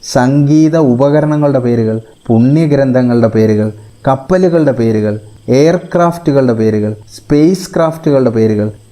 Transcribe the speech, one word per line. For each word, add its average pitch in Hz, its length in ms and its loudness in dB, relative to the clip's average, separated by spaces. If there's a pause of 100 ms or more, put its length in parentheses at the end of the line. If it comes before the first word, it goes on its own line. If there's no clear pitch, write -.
(120)
സംഗീത 147 640 2
ഉപകരണങ്ങളുടെ 147 840 0
പേരുകൾ, 113 420 -2 (260)
പുണ്യഗ്രന്ഥങ്ങളുടെ 127 1000 2
പേരുകൾ, 110 440 0 (360)
കപ്പലുകളുടെ 165 640 0
പേരുകൾ, 107 480 -2 (280)
എയർക്രാഫ്റ്റുകളുടെ 160 1040 0
പേരുകൾ, 107 440 -2 (200)
സ്പേസ് 165 580 -2
ക്രാഫ്റ്റുകളുടെ 151 560 0
പേരുകൾ, 110 420 -2 (200)